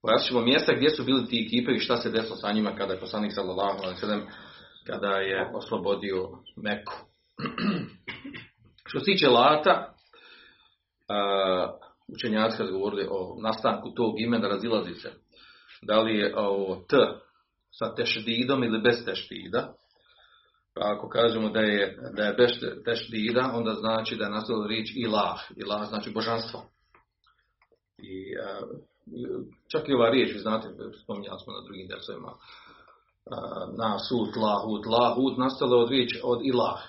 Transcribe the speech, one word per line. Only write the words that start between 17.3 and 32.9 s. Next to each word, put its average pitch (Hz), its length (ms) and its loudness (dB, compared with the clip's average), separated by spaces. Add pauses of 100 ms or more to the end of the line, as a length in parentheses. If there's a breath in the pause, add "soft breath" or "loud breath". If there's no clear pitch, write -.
sa 107 160 -4
tešdidom 120 680 0
ili 110 160 0
bez 117 240 2
tešdida? 95 680 -6 (1000 soft breath)
Pa - 80 -10
ako 104 260 -2
kažemo 113 420 2
da 110 100 0
je, 104 380 2 (180)
da 107 60 -2
je 104 100 0
bez 120 180 6 (340)
tešdida, 117 680 -2
onda 110 200 -2
znači 110 420 -4
da 107 80 -4
je 101 60 -6
nastala 107 360 -4
riječ 110 280 -4
ilah. 107 460 -2 (160)
Ilah 104 320 -4
znači 104 220 -6
božanstvo. 110 520 -4 (1400)
I, 95 400 -10
a, 101 220 -8 (1120)
čak 151 160 -2
i 139 60 4
ova 117 160 6
riječ, 120 220 4
vi 107 60 -8
znate, 107 300 -2 (340)
spominjali 101 420 -10
smo 101 80 -14
na 98 140 -12
drugim 92 220 -16
dersovima, - 440 -12 (960 loud breath)